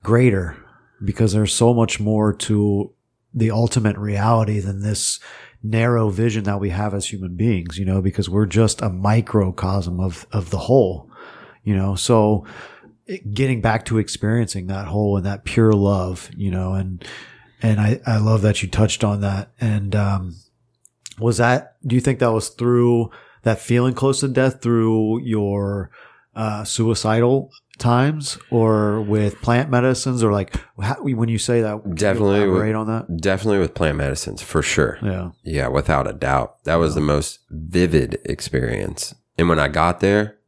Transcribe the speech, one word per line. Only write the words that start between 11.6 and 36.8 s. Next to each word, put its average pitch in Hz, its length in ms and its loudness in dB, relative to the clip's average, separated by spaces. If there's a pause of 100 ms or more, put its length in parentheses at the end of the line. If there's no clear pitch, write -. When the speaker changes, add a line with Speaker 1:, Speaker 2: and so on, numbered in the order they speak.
Speaker 1:
you 104 120 0
know, 95 200 0
so 107 500 4 (600)
it, 180 260 -10
getting 127 280 0
back 110 220 0
to 110 140 -2
experiencing 104 680 -2
that 98 180 -6
whole 101 320 0
and 90 80 -2
that 101 180 -4
pure 110 300 4
love, 98 640 0
you 98 140 -4
know, 92 240 -2
and, 92 280 -6 (600)
and 107 180 2
I, 107 240 2
I 113 140 0
love 107 240 2
that 107 180 2
you 92 80 -6
touched - 340 0
on 104 180 0
that. 98 380 -4
And, 104 360 -2
um, 95 400 -2 (840)
was 113 200 0
that, 120 460 0
do 123 120 0
you 123 60 4
think 131 180 0
that 120 120 2
was 110 180 -2
through 120 600 2 (320)
that 110 180 2
feeling 120 360 0
close 135 240 0
to 139 80 -2
death 131 340 0
through 113 640 2
your, 101 640 -2 (460)
uh, 107 280 -6
suicidal 117 840 0 (280)
times 139 600 0 (140)
or 110 500 2
with 104 400 0
plant 120 280 0
medicines, 123 540 0
or, 107 80 2
like, 101 240 -2 (260)
how, 113 200 -4
when 117 280 -2
you 113 80 0
say 120 240 0
that, 107 200 -4
can 101 100 -8
you 82 60 -6
Speaker 2:
Definitely 101 460 2
Speaker 1:
elaborate 98 260 2
Speaker 2:
with, 110 60 -2
Speaker 1:
on 110 120 -4
that? 110 340 -4
Speaker 2:
definitely 98 380 0
with 82 140 0
plant 78 240 0
medicines, 69 440 -6
for - 200 -2
sure. - 400 0
Speaker 1:
Yeah. 92 300 -6 (120)
Speaker 2:
Yeah, 71 240 -2
without 69 420 0
a - 40 -8
doubt. 65 500 -2
That 80 120 0
was 80 200 2